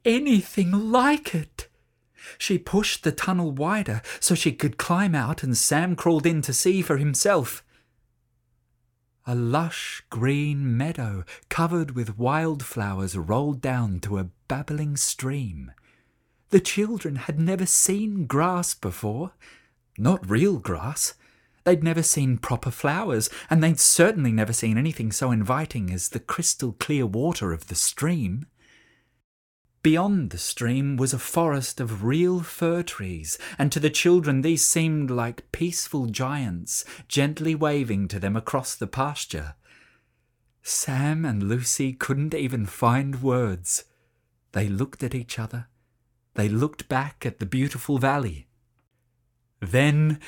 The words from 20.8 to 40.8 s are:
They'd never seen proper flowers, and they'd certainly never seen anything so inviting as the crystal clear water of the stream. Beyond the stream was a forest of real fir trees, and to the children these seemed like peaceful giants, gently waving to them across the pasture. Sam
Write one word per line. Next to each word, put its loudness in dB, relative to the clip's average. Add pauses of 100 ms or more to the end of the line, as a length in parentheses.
They'd 4
never 2
seen 2
proper -2
flowers, 0 (180)
and 6
they'd 4
certainly 6
never 2
seen 2
anything 0
so 0
inviting 0
as -4
the -6
crystal -2
clear 0
water 0
of -10
the -8
stream. -2 (1400)
Beyond 2
the -10
stream -2
was 0
a -4
forest 0
of -4
real 2
fir -2
trees, -8 (200)
and 2
to -2
the 4
children 4
these 2
seemed 2
like -4
peaceful -4
giants, -4 (200)
gently 0
waving 0
to -4
them -2
across -4
the -8
pasture. -6 (1080)
Sam -2